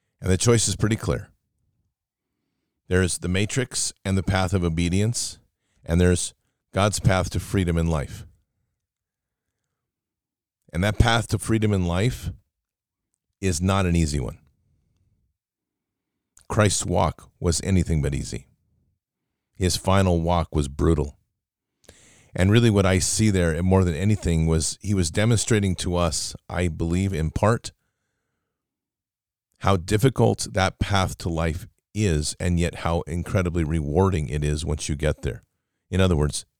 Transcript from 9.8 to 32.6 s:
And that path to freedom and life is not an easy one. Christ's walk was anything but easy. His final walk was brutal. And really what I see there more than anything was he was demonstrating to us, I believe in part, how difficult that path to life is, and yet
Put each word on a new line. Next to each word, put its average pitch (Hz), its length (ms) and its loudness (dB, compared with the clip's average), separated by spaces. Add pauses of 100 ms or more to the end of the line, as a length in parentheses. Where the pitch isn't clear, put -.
And 85 120 -2
that 104 160 0
path 117 300 2
to 110 100 -2
freedom 107 340 0
and 92 140 0
life 92 420 -2 (1120)
is 92 180 -2
not 95 280 2
an 85 80 2
easy 73 240 2
one. 57 180 -8 (2000)
Christ's 107 380 2
walk 90 540 -2
was 87 240 0
anything 85 400 2
but 71 100 -2
easy. - 340 -8 (1080)
His - 220 0
final 95 440 2
walk 85 320 0
was 73 140 0
brutal. 76 500 0 (1200)
And 95 160 4
really 117 180 6
what 101 160 4
I 92 140 4
see 110 320 2
there 87 320 0
more 95 200 4
than 87 120 0
anything 87 500 0
was 80 360 0
he 101 120 -4
was 90 160 0
demonstrating 104 680 0
to 87 180 -4
us, - 400 -2 (120)
I 90 200 -2
believe 87 460 -2
in 78 180 -2
part, - 400 0 (1900)
how 95 180 2
difficult 107 720 0
that 92 260 0
path 95 420 -2
to 92 100 -6
life 82 360 -4 (300)
is, 85 440 0
and 87 200 0
yet 85 160 -2